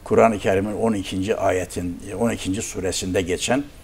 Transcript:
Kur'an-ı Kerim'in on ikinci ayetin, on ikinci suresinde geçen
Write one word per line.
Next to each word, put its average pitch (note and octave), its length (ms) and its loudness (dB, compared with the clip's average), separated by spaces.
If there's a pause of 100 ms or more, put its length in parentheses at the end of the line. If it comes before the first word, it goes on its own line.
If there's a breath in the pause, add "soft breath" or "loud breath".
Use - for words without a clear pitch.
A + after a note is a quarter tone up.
Kur'an-ı A2 360 6
Kerim'in G2+ 340 2
on A2 200 0
ikinci F#2+ 420 -2
ayetin, F#2 640 -2 (200)
on A#2 100 2
ikinci F#2+ 320 -4
suresinde F#2+ 600 -2
geçen F#2+ 420 0 (200 soft breath)